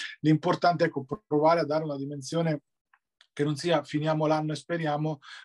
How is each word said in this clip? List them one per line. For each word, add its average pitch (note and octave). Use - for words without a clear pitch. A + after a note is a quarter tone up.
L'importante D#3+
è, E3
ecco, C#3
provare D#3
a D3+
dare D3+
una C#3+
dimensione D3
che D3
non D3
sia D#3
"finiamo D#3
l'anno D#3
e D3
speriamo", D#3